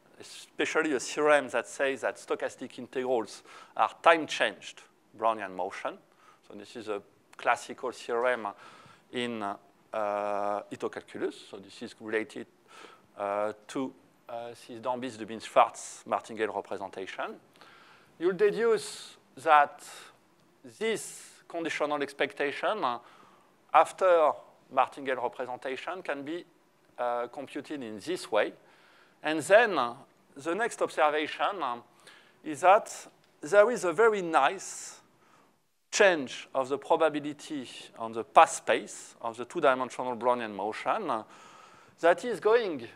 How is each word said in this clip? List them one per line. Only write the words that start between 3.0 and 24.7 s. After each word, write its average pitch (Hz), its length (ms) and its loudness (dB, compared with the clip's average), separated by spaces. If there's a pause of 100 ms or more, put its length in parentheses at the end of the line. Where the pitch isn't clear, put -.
are 110 160 0 (100)
time-changed 147 800 2 (360)
Brownian 110 360 0
motion. 98 440 -8 (500)
So - 80 -18
this 104 220 -16
is 104 100 -14
a 101 140 -4 (340)
classical 120 560 -4
theorem 120 560 -2 (640)
in, 120 320 -6
uh, 101 1200 -4 (100)
Ito 120 160 -6
calculus. - 480 -10 (160)
So 110 60 -14
this 98 240 -18
is 117 180 -12
related, 110 480 -4 (720)
uh, 104 340 -2 (160)
to, 131 240 -6 (380)
uh, 117 220 -12
this 117 280 -16
Dambis-Dubin-Schwarz 123 1300 0
martingale 107 480 -2
representation. 98 800 -8 (840)
You'll 180 200 0
deduce 208 800 0 (260)
that 151 400 6 (960)
this - 520 -4 (180)
conditional 151 520 -4
expectation, 143 800 -2
uh, 120 180 -2 (760)
after 160 580 6 (400)